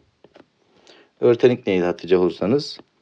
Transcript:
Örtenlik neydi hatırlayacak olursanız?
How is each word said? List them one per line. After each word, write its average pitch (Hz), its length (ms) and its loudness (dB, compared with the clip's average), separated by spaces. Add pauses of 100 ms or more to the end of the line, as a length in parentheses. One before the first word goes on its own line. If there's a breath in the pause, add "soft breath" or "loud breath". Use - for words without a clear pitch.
(1200 soft breath)
Örtenlik 123 480 2
neydi 92 160 0
hatırlayacak 87 360 0
olursanız? 92 600 -4 (220)